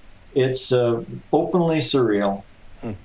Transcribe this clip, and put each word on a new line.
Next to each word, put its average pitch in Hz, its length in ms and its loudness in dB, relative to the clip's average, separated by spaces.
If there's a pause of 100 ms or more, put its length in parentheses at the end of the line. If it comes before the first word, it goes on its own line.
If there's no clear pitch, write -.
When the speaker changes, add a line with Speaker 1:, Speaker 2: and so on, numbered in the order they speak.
(340)
Speaker 1:
It's, 131 380 0
uh, 120 320 2 (300)
openly 165 460 0
surreal. 104 640 0 (380)
Speaker 2:
Hmm. 113 100 -8 (140)